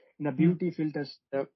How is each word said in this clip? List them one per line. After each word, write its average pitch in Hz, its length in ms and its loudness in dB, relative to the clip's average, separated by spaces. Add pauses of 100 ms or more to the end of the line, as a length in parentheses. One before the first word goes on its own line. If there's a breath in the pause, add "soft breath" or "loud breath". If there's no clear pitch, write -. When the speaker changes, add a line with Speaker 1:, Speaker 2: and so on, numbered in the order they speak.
(160 loud breath)
Speaker 1:
இந்த 147 140 -4
Speaker 2:
ம். 131 60 -6
Speaker 1:
பியூட்டி 175 320 4
ஃபில்டர்ஸ், 147 460 -4 (420)